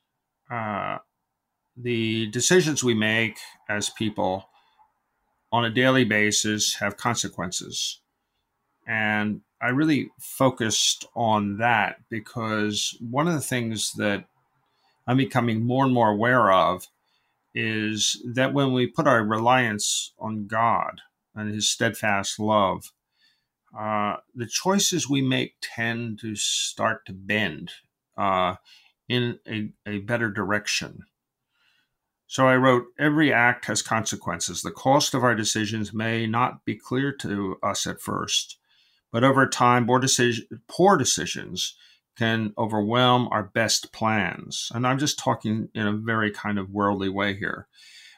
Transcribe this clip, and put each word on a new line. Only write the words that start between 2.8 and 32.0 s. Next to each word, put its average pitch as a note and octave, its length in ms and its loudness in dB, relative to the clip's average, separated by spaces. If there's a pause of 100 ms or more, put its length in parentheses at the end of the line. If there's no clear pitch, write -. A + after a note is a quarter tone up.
we A#2+ 100 4
make A2 440 0 (300)
as G#2 220 -4
people G2 580 -4 (1000)
on A#2 140 2
a A2+ 60 0
daily B2+ 340 4
basis G#2+ 720 0
have G2+ 200 -4
consequences. - 1040 -6 (880)
And G#2+ 540 -2 (220)
I A#2 60 -2
really C#3 500 0
focused - 840 0 (100)
on G#2 440 0
that A2+ 380 2 (120)
because G#2+ 920 -4
one C3 280 -2
of E3+ 60 2
the C#3+ 60 -2
things A2+ 540 -4
that G#2 300 -2 (840)
I'm B2+ 100 4
becoming A#2+ 480 0
more B2+ 200 2
and C3 80 2
more A#2 180 4
aware A2 400 4
of F#2 360 4 (680)
is A2 680 -2
that C3 300 0
when C#3 180 2
we B2 140 2
put D3+ 200 -2
our A#2 180 4
reliance A2+ 960 0
on G#2+ 280 -8
God A2 540 0 (340)
and G#2+ 180 -6
his G#2 160 -2
steadfast G#2+ 680 -2
love, G2+ 540 2 (840)
uh, G#2+ 380 -2 (180)
the A#2 120 -8
choices F#3 640 0
we C#3 100 2
make B2+ 400 -2
tend A#2 600 -6
to A2 160 -8
start - 720 -2
to G2 60 -14
bend, F#2+ 600 -4 (440)
uh, F#2 380 0 (540)
in A#2+ 300 -2 (100)
a, G#2+ 220 -6 (160)
a G#2 120 -4
better A2+ 320 -2
direction. G#2 720 -4 (1200)